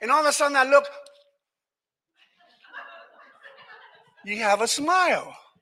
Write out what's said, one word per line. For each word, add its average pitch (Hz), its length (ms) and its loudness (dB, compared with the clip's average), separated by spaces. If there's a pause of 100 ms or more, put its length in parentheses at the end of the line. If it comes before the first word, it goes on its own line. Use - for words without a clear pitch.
and 226 100 -6
all 294 100 4
of 302 60 0
a 285 60 2
sudden, 285 200 -2
that 262 160 2
look, 285 160 6 (3500)
you 202 120 -10
have 208 240 0
a 220 80 -2
smile. 320 640 -2 (280)